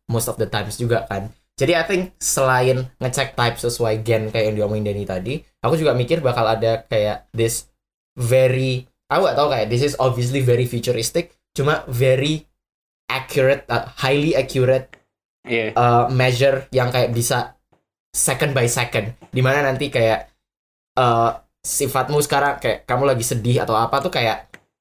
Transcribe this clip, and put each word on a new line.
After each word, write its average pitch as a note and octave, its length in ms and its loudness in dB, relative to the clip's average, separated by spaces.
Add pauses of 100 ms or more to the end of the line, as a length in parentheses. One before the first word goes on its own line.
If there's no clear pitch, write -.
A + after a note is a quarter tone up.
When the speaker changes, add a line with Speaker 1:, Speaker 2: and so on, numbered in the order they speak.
Speaker 1:
most A#2 200 -2
of A#2 120 -4
the G#2+ 80 -2
times G#2+ 320 -6
juga A#2 240 0
kan. G2+ 240 -6 (260)
Jadi C#3 240 0
I E3 80 0
think F#3 320 -4
selain B2+ 800 0
ngecek C3 400 -4
type A#2 240 -2
sesuai A2+ 400 -2
gen A2 320 -2
kayak G#2+ 160 0
yang G#2+ 80 -4
diomongin G#2 320 -2
Denny G2+ 160 -4
tadi, F#2+ 320 -6 (240)
aku D3+ 160 0
juga D3 160 2
mikir B2+ 240 0
bakal B2 240 0
ada A2+ 400 0
kayak G#2 480 -2
this A2+ 400 -2 (480)
very, B2+ 720 2 (160)
aku D#3+ 240 2
gak A#2+ 80 -2
tau D3 80 4
kayak A2+ 240 0
this B2 160 2
is C#3+ 160 -2
obviously B2+ 400 0
very B2 240 2
futuristic, A#2+ 720 -4 (160)
cuma D3 320 -2
very C3 560 2 (640)
accurate, C3 640 0
uh, A#2 160 -2 (160)
highly C#3+ 320 2
accurate, C3 560 0 (560)
Speaker 2:
Iya. A2+ 320 -2
Speaker 1:
uh, A#2+ 320 4
measure B2+ 640 2
yang B2 160 0
kayak A#2+ 240 0
bisa A#2 400 -2 (560)
second C#3+ 400 0
by B2+ 160 2
second, A#2 480 -2 (160)
dimana C3 320 2
nanti C3+ 320 -2
kayak, A2 320 2 (720)
uh, A#2 400 2 (240)
sifatmu C3+ 560 -2
sekarang C#3+ 400 0
kayak - 240 -2
kamu C3 320 0
lagi A#2 80 -4
sedih A#2+ 400 0
atau A2 160 0
apa A#2 240 0
tuh F3+ 80 -2
kayak A#2 400 -2 (300)